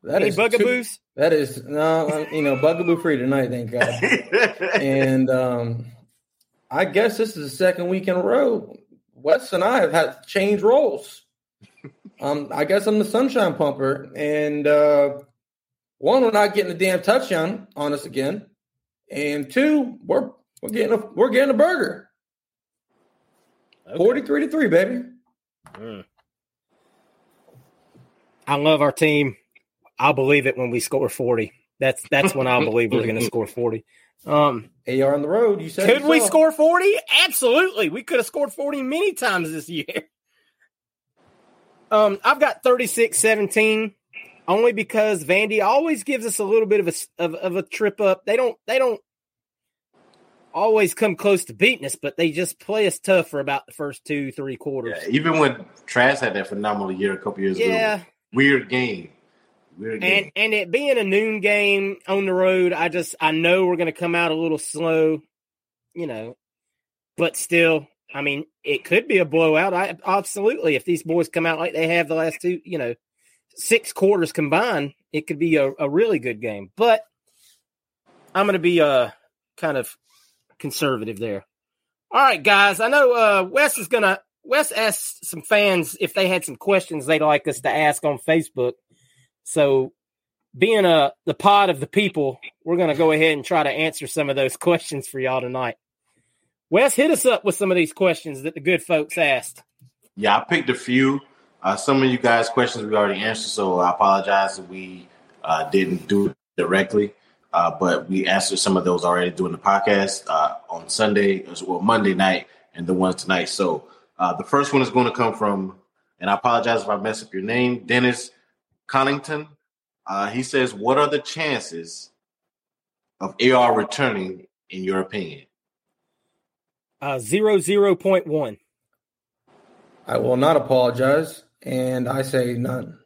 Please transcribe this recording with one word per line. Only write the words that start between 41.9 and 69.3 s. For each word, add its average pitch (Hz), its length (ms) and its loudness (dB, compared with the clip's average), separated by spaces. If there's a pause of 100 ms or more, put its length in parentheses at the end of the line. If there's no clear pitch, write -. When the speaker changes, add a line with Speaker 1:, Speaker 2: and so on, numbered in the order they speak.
Speaker 2:
Um, 208 320 4
I've 277 160 2
got - 240 0
thirty-six 233 560 0
seventeen, 214 760 0 (520)
only 226 240 4
because 214 540 -2
Vandy 202 360 0
always 269 420 2
gives 247 220 -4
us 226 140 -4
a 208 60 -2
little 220 220 2
bit 208 120 2
of 175 80 0
a 165 40 -2
s-, - 160 -12 (120)
of, 170 160 -2
of 185 220 -6
a 190 60 -4
trip 208 360 -4
up. 190 260 0
They 214 120 0
don't, 247 280 -2
they 240 140 -2
don't 262 220 0 (1500)
always 214 400 2
come 208 220 0
close 196 300 2
to - 80 0
beating 220 320 0
us, 131 100 -6
but - 200 -8
they 165 160 0
just 170 280 -6
play 208 280 -2
us - 120 -4
tough 185 300 2
for 147 100 -6
about 139 260 -6
the - 80 -20
first 143 320 -10
two, 143 260 -6
three 135 240 -10
quarters. 127 480 -8
Speaker 3:
Yeah, - 60 -8
even 156 300 0
when 135 260 0 (200)
Trask 135 380 2
had 101 120 -2
that 95 120 -4
phenomenal 104 440 -4
year 95 220 -2
a 92 40 -6
couple - 240 -8
years 196 160 0
ago. 233 100 0
Speaker 2:
Yeah. 214 340 0 (300)
Speaker 3:
Weird 131 380 2
game. 113 400 -4 (680)
Weird 220 260 -8
Speaker 2:
And, 190 220 0
Speaker 3:
game. 151 100 -20
Speaker 2:
and 220 180 0
it 190 160 -4
being 269 300 2
a 214 40 0
noon 208 360 0
game 202 580 0 (100)
on 196 180 0
the 185 80 0
road, 185 400 2
I 170 160 -2
just, 165 300 -6
I 156 120 0
know 170 340 2
we're 180 120 2
gonna 165 140 -2
come 170 220 -4
out 170 180 0
a 156 40 -2
little 160 240 -2
slow, 160 640 0 (720)
you 170 100 -8
know, 113 320 -10 (800)
but 165 180 -2
still, 165 520 0 (260)
I 139 80 -10
mean, 143 240 -6 (180)
it 143 200 -2
could 226 240 2
be 226 100 2
a 175 80 4
blowout. 160 480 2